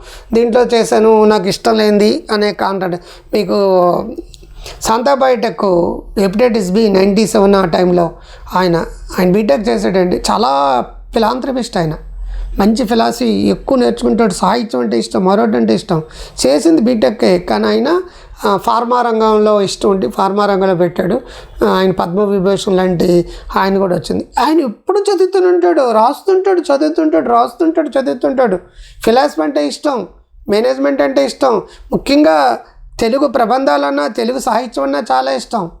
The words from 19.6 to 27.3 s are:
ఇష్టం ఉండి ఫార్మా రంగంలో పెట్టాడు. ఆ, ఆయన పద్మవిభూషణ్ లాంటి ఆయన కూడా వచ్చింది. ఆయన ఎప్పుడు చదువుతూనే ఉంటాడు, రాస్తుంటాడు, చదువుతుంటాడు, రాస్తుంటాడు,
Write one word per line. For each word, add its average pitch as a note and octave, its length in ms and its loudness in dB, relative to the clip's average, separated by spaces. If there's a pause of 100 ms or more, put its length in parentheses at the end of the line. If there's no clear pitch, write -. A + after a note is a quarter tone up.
ఇష్టం G3+ 280 -2
ఉండి F#3+ 180 0
ఫార్మా G3+ 380 0
రంగంలో F#3+ 280 0
పెట్టాడు. F3 460 -2 (440)
ఆ, G#3+ 40 2
ఆయన F#3+ 220 2
పద్మవిభూషణ్ F#3+ 840 0
లాంటి F3+ 520 0 (280)
ఆయన G3 220 0
కూడా F#3 180 0
వచ్చింది. - 320 -6 (180)
ఆయన D#4+ 140 2
ఎప్పుడు C#4+ 380 -4
చదువుతూనే F#4+ 480 0
ఉంటాడు, E4+ 440 2
రాస్తుంటాడు, F4+ 680 2
చదువుతుంటాడు, D#4 680 0
రాస్తుంటాడు, D4+ 640 0 (100)